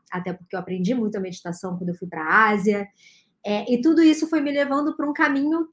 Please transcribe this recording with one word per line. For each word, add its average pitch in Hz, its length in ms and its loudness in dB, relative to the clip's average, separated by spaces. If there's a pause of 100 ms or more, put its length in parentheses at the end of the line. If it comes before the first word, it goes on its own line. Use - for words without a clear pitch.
(120)
até 180 220 -6
porque - 220 -12
eu 185 40 -6
aprendi 180 360 -2
muito 214 220 -4
a 190 40 -4
meditação 180 560 -10
quando 180 120 -8
eu 175 60 -6
fui 180 120 -12
pra 175 420 2
Ásia. 202 380 0 (580)
É, 208 260 -2
e 240 100 2
tudo 320 200 4
isso 311 280 6
foi 311 120 0
me 285 100 -2
levando 285 440 0
pra 294 140 -4
um 294 40 -2
caminho 302 600 0